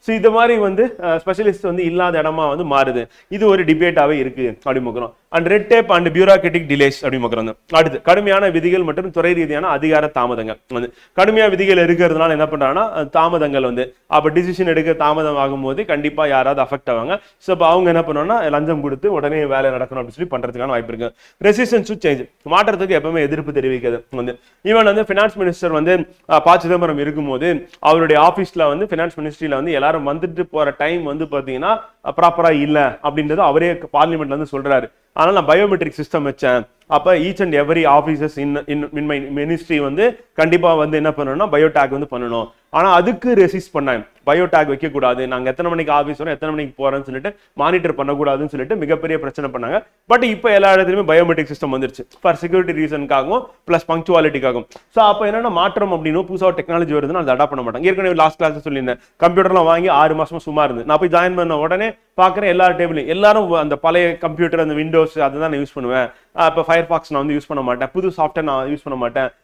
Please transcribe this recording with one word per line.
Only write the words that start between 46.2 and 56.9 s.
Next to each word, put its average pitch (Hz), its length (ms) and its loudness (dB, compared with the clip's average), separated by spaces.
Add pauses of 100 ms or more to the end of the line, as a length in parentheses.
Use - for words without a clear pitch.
வரோம், 165 80 -6
எத்தனை 156 240 -6
மணிக்கு 147 220 -8
போறோம்னு 139 260 -2
சொல்லிட்டு 135 340 -10 (180)
மானிட்டர் 165 400 -2
பண்ணக்கூடாதுன்னு 143 520 -2
சொல்லிட்டு 143 300 -6
மிகப்பெரிய 160 420 -2
பிரச்சனை 143 320 -8
பண்ணாங்க. 127 340 -4 (240)
But 240 140 4
இப்ப 233 280 0
எல்லா 196 240 6
இடத்துலயுமே 190 300 2
பயோமெட்ரிக் 160 460 2
சிஸ்டம் 143 220 -6
வந்துருச்சு, 131 340 -6 (160)
for 170 120 2
security 170 380 -2
ரீசனுக்காகவும் 147 720 -2 (220)
பிளஸ் 170 220 -2
பங்க்சுவாலிட்டிக்காகவும். 147 800 0 (280)
So 220 100 4
அப்ப 208 260 2
என்னன்னா 226 200 -4
மாற்றம் 190 420 -2
அப்படின்னு 160 380 -2
புதுசா 190 140 -4
ஒரு 180 120 2
டெக்னாலஜி 165 420 -4